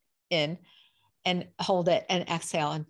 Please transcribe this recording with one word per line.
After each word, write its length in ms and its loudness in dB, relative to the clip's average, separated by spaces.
in 300 0
and 240 0
hold 300 2
it 200 2
and 200 -2
exhale 440 -2
and 180 -6